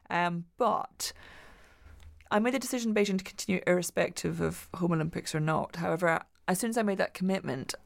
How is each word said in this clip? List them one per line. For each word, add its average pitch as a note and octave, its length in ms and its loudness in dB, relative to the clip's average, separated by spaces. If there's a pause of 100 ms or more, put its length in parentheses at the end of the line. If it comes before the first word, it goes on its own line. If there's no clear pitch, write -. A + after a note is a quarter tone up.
(100)
Um, F3 360 -2 (100)
but - 560 -2 (1200)
I G#3 100 4
made B3 140 2
the C4+ 40 2
decision B3 320 -2
in G#3+ 40 2
Beijing G3+ 240 2
to F#3 60 -8
continue - 420 -2
irrespective E3+ 720 2
of E3 340 -2
home F3 180 2
Olympics D#3+ 420 -2
or D#3 60 0
not. D#3 360 0
However, E3+ 460 2 (240)
as F3+ 120 0
soon A#3 120 -2
as A#3 80 -2
I A3+ 40 4
made G3+ 140 0
that - 160 0
commitment, F#3 640 -2 (120)